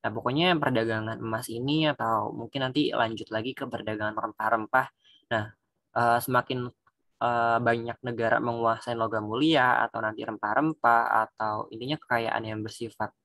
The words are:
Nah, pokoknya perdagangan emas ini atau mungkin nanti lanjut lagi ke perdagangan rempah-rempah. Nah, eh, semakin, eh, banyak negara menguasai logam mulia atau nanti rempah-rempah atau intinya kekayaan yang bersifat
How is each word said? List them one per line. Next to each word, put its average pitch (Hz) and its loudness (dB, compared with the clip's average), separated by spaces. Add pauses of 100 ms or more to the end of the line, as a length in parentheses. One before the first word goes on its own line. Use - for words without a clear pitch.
Nah, 110 -4
pokoknya 143 2
perdagangan 113 0
emas 113 -4
ini 143 0
atau 113 0
mungkin 117 -4
nanti 135 2
lanjut 113 -2
lagi 110 -4
ke 127 -8
perdagangan 107 -6
rempah-rempah. 110 0 (420)
Nah, 110 0 (480)
eh, 117 4
semakin, 123 0 (560)
eh, 117 2
banyak 117 0
negara 117 0
menguasai 117 0
logam 110 -2
mulia 123 4
atau 113 -6
nanti 110 -4
rempah-rempah 117 2
atau 110 -6
intinya 123 -6
kekayaan 113 -2
yang 107 -6
bersifat 110 -8 (120)